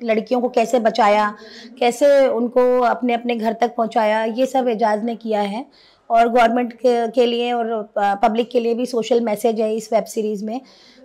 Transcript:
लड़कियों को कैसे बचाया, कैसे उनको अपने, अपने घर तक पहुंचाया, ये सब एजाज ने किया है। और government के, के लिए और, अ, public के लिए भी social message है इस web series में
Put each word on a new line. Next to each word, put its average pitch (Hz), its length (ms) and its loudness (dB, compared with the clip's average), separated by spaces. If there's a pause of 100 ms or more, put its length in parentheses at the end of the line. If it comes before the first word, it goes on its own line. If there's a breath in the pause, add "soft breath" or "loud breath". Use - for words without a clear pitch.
लड़कियों 226 380 0
को 240 80 0
कैसे 240 300 0
बचाया, 214 560 2 (440 loud breath)
कैसे 269 480 4
उनको 247 540 2
अपने, 233 320 0
अपने 240 220 -2
घर 226 180 -2
तक 233 220 -2
पहुंचाया, 220 480 0
ये 233 220 -2
सब 254 220 0
एजाज 214 360 0
ने 233 120 -6
किया 214 260 -4
है। 208 240 -6 (440 soft breath)
और 233 200 4
government 233 440 2
के, 233 380 0
के 240 140 2
लिए 240 260 -2
और, 226 460 -4
अ, - 0 -
public 214 540 0
के 254 80 2
लिए 233 140 -2
भी 240 120 -4
social 233 360 0
message 220 400 -2
है 220 140 -2
इस 220 180 -8
web 208 100 2
series 214 420 -6
में 233 160 -8 (440 loud breath)